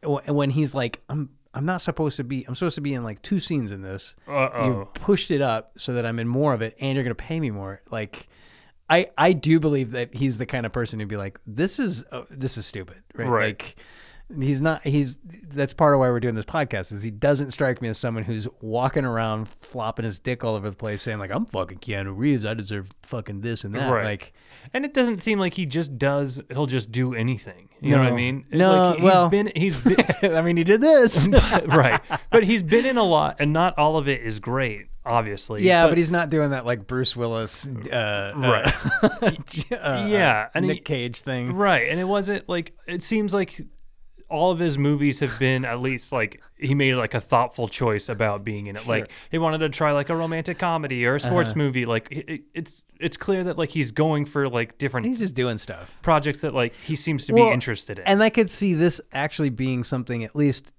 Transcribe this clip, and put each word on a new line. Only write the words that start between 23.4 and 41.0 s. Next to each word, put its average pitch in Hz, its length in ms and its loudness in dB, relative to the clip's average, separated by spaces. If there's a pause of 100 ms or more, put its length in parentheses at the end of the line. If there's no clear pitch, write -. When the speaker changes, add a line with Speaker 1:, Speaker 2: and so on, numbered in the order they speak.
Speaker 1:
this 113 220 -6
and 101 120 -8
that." 120 160 -4
Speaker 2:
Right. 113 120 0
Speaker 1:
Like 104 300 -8 (400)
Speaker 2:
And 269 100 -4
it 294 120 -6
doesn't 240 260 0
seem 214 160 0
like 185 160 0
he 185 140 -4
just 143 320 -4
does, 139 500 -2
he'll 143 160 -2
just 123 260 -4
do 127 220 -2
anything. 113 560 -4 (120)
You 143 100 2
know 143 80 8
what 131 80 4
I - 20 4
Speaker 1:
No. 120 60 0
Speaker 2:
mean? 127 340 -2
It's - 80 -2
Speaker 1:
No, 185 140 8 (180)
Speaker 2:
like, 170 60 2
he's 165 80 -2
Speaker 1:
well, 185 260 8
Speaker 2:
been, 202 260 2
he's 165 220 0
been 190 260 4 (200)
Speaker 1:
<laughs> - 0 -
I 165 180 4
mean, 170 160 2
he 170 60 2
did 202 180 6
this. 254 460 6
Speaker 2:
<laughs> - 0 -
But, - 400 6
right. 139 340 4 (300)
But 226 140 8
he's 208 180 2
been 226 240 4
in 262 100 2
a 233 60 6
lot, 156 340 4
and 147 160 2
not 180 240 2
all 151 200 4
of 143 100 0
it 131 160 0
is 110 160 -6
great, 117 480 -4 (180)
obviously. 110 560 -2
Speaker 1:
Yeah, 180 240 6
Speaker 2:
But 160 60 8
Speaker 1:
but 170 80 4
he's 165 100 2
not 170 220 0
doing 151 180 2
that, 131 160 -4
like, 117 220 -4
Bruce 127 280 -2
Willis, 117 520 -4
uh, 104 680 -4
Speaker 2:
Right. 123 380 2 (300)
Speaker 1:
uh, 214 60 6 (120)
<laughs> 160 540 -4
uh, 156 340 -2
Speaker 2:
Yeah, 139 460 2
and 165 100 0
Speaker 1:
Nick 147 120 0
Speaker 2:
he - 40 -14
Speaker 1:
Cage 123 400 -6